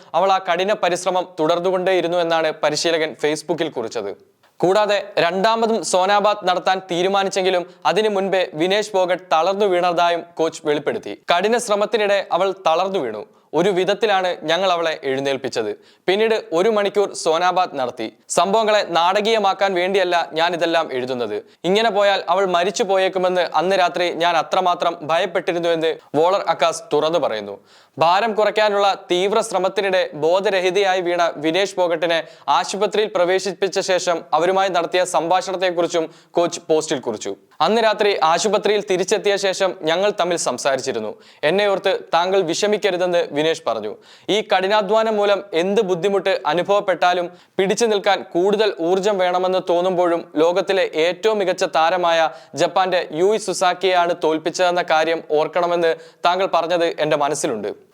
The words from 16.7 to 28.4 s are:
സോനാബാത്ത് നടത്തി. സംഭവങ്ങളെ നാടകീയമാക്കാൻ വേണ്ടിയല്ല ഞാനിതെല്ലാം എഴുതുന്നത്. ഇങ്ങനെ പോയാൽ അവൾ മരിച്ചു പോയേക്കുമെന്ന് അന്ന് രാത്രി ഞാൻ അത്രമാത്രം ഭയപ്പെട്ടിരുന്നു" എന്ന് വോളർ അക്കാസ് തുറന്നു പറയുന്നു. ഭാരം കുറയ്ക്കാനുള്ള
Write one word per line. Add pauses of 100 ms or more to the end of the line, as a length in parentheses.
സോനാബാത്ത്
നടത്തി. (160)
സംഭവങ്ങളെ
നാടകീയമാക്കാൻ
വേണ്ടിയല്ല
ഞാനിതെല്ലാം
എഴുതുന്നത്. (200)
ഇങ്ങനെ
പോയാൽ
അവൾ
മരിച്ചു
പോയേക്കുമെന്ന്
അന്ന്
രാത്രി
ഞാൻ
അത്രമാത്രം
ഭയപ്പെട്ടിരുന്നു"
എന്ന് (200)
വോളർ
അക്കാസ് (100)
തുറന്നു
പറയുന്നു. (380)
ഭാരം
കുറയ്ക്കാനുള്ള